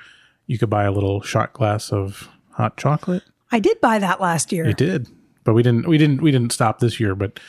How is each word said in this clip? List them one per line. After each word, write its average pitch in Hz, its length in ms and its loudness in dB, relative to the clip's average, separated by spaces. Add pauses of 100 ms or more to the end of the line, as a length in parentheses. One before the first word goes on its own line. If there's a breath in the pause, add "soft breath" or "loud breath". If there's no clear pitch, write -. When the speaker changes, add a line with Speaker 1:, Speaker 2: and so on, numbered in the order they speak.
(480 soft breath)
Speaker 1:
you 117 100 -4
could 110 120 0
buy 104 140 2
a 101 80 0
little 101 300 -2
shot - 320 -2
glass 110 380 -2
of 101 380 -6 (220)
hot - 260 -4
chocolate. 151 460 -2 (280)
Speaker 2:
I 233 80 0
did 403 220 2
buy 226 180 2
that 185 200 -2
last 170 320 -2
year. 165 160 -2
Speaker 1:
You 104 60 4
did, 147 340 -2 (360)
but 117 100 2
we 117 100 4
didn't, 117 240 2
we 160 100 4
didn't, 147 240 2
we 156 100 2
didn't 120 200 2
stop 113 280 -2
this 117 200 0
year. 104 160 0
But 98 340 -6